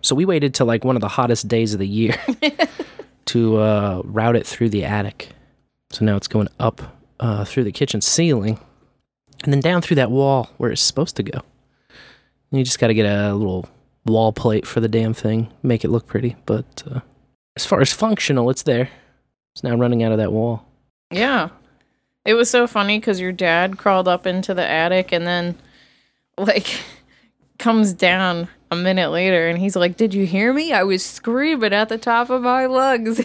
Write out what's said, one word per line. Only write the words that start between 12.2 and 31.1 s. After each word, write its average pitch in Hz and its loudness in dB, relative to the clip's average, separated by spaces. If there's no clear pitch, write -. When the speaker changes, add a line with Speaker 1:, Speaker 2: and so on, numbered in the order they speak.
Speaker 1:
And 135 -2
you 131 4
just - -4
gotta 113 4
get 107 4
a 101 0
little 92 -2
wall 110 2
plate 110 0
for - -4
the 113 2
damn 113 0
thing, 110 -2
make 120 0
it - 0
look 113 -2
pretty. 120 -4
But, - -4
uh, 127 -8
as - -6
far 156 2
as 139 4
functional, 143 0
it's - -2
there. 127 0
It's - -20
now 120 -2
running 120 2
out 113 2
of 110 2
that 101 0
wall. 110 -2
Speaker 2:
Yeah. 208 0
It 214 2
was 233 2
so 240 4
funny 208 0
'cause 196 -2
your 185 -4
dad 180 0
crawled 185 2
up 180 0
into 185 -2
the 180 -2
attic 180 0
and 170 0
then, 175 -2
like, 202 0
<laughs> - -20
comes 220 2
down 175 0
a 170 -4
minute 180 0
later 170 2
and 170 -2
he's 196 -2
like, 180 0
"Did 220 0
you 196 0
hear 202 0
me? 311 -2
I 196 2
was 190 0
screaming 247 -2